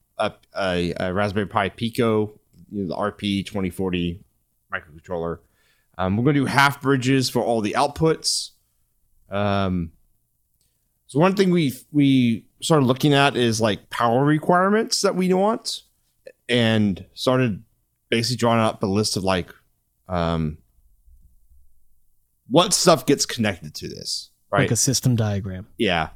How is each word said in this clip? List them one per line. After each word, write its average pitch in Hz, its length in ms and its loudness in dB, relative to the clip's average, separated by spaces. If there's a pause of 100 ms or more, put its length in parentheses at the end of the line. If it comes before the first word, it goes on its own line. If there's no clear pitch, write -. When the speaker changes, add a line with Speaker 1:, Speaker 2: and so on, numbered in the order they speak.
(200)
Speaker 1:
a, 104 140 -2 (220)
a, 90 440 0
a 92 140 -4
Raspberry 101 340 -2
Pi 98 220 0
Pico, 110 680 -2 (320)
you 101 120 -6
know, 85 60 -6
the - 60 -8
R 101 160 -4
P 98 320 -2
twenty 95 260 -6
forty 90 540 -4 (500)
microcontroller. 85 680 -8 (580)
Um, 92 200 -2
we're 120 80 0
gonna 151 80 4
do 139 120 0
half 139 360 2
bridges 131 480 0
for 120 120 -2
all 113 200 0
the 104 160 -2
outputs. 151 720 -2 (800)
Um, 98 640 -2 (1160)
so - 120 -2
one 190 160 4
thing 190 160 4
we, 160 220 2 (180)
we 135 540 2 (160)
started 151 240 4
looking 131 280 2
at 139 240 4
is, 117 240 2
like, 107 280 -2
power 120 360 2
requirements 185 760 2
that 185 140 0
we 180 180 0
want, 208 500 -2 (680)
and 110 640 2
started 127 500 0 (460)
basically 117 280 -2
drawing 117 220 2
up 110 240 0
a 110 40 0
list 101 280 0
of, 98 80 -4
like, 92 260 0 (600)
um, 82 480 -2 (1900)
what 170 240 2
stuff - 320 4
gets - 200 2
connected 98 500 -4
to 85 120 -12
this, - 440 -12 (200)
right? 101 100 2
Speaker 2:
Like 101 100 0
a 117 40 0
system 127 400 0
diagram. 101 520 -4 (100)
Speaker 1:
Yeah. 87 380 0